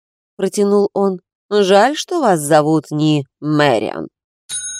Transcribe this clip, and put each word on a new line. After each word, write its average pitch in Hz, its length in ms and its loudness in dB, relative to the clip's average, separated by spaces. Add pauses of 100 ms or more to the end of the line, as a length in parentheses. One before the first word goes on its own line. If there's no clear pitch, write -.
(420)
протянул 202 520 0
он. 196 260 -2 (320)
«Жаль, 214 440 4
что 349 240 -6
вас 196 200 2
зовут 151 500 2
не 151 380 0 (120)
Мэриан». 139 680 -2 (720)